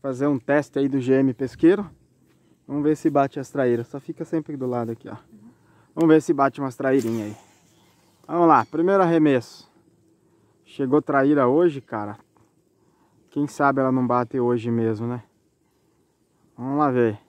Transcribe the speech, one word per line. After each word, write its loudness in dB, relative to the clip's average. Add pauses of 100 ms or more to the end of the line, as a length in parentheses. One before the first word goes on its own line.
Fazer -4
um 0
teste -2
aí 0
do -2
G 0
M 2
pesqueiro. 0 (760)
Vamos -6
ver 0
se -2
bate 0
as -12
traíras. -2
Só -14
fica -12
sempre -8
do -8
lado -6
aqui, -14
ó. -16 (800)
Vamos 4
ver 6
se -2
bate 0
umas -8
traírinhas -2
aí. -14 (920)
Vamos 0
lá, 6
primeiro 0
arremesso. 0 (960)
Chegou 0
traíra 2
hoje, 2
cara. -10 (1120)
Quem -4
sabe 0
ela 0
não 0
bate -2
hoje -2
mesmo, -2
né? -10 (1300)
Vamos -6
lá 2
ver. 0